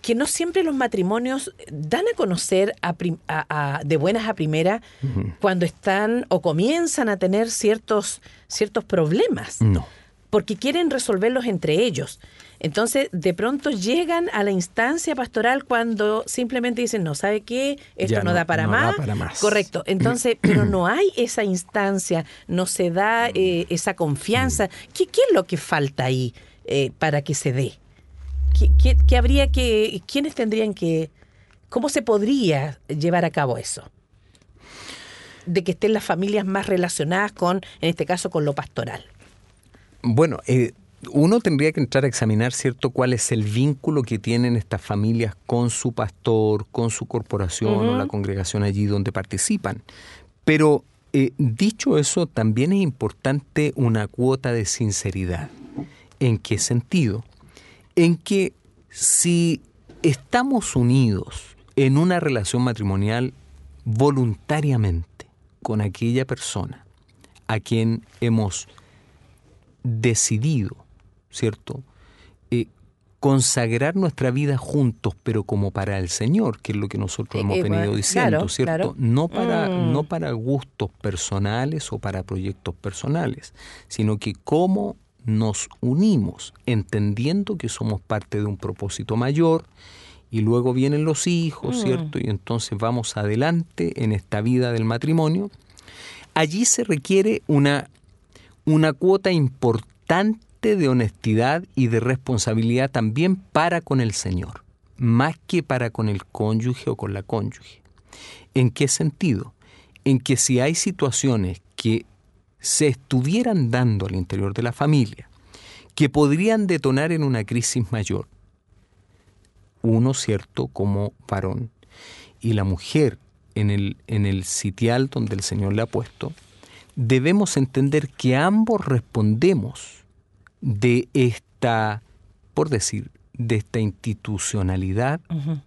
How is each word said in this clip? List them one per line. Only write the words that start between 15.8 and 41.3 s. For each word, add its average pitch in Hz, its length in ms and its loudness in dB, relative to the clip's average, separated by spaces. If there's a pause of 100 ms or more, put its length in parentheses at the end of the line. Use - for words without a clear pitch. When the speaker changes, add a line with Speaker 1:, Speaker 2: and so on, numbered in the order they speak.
Speaker 1:
simplemente 247 540 -2
dicen, 226 220 -2
"No, 156 140 -2
¿sabe 208 240 -2
qué? 269 380 -4 (180)
Esto 185 160 0
Speaker 2:
Ya 107 100 4
Speaker 1:
no - 80 0
Speaker 2:
no, 175 40 2
Speaker 1:
da 170 100 2
para 160 220 0
Speaker 2:
no - 60 0
da 233 100 4
Speaker 1:
más". - 140 0
Speaker 2:
para 131 200 -2
más. - 240 -6
Speaker 1:
Correcto. 208 460 0
Entonces, 226 520 0
Speaker 2:
<clears throat> - 40 -12
Speaker 1:
pero - 220 4
no 185 220 2
hay 320 300 2
esa 233 260 0
instancia, 190 840 -2 (220)
no 175 200 0
se 175 260 0
da, 220 420 2
eh, 180 340 0
esa 175 260 -2
confianza. 202 720 0
Speaker 2:
Mm. - 40 -6 (240)
Speaker 1:
¿Qué, 370 120 0
qué - 220 0
es 415 60 4
lo - 100 4
que - 120 -6
falta 139 480 -2
ahí, 127 300 -2 (320)
eh, 135 340 0
para 147 220 0
que 143 120 -4
se 139 180 -2
dé? 127 200 -2 (840)
¿Qué, - 120 6 (120)
qué, 269 140 8 (100)
qué 254 100 8
habría 269 360 4
que, 220 540 2
quiénes 285 280 -2
tendrían 220 400 0
que, 160 360 -2 (580)
cómo 247 200 -2
se 277 140 -2
podría 202 840 0
llevar 170 360 0
a 165 60 0
cabo 135 260 -2
eso? - 320 -10 (1600)
De 175 180 0
que 185 80 -2
estén 208 220 0
las 208 100 0
familias 196 400 0
más 190 220 -2
relacionadas 180 680 0
con, 180 260 0 (220)
en 160 80 0
este 170 160 -2
caso, 180 260 -2
con 156 140 0
lo 143 100 0
pastoral. 120 500 -8 (1000)
Speaker 2:
Bueno, 123 440 2
eh, 123 260 2 (400)
uno 175 280 4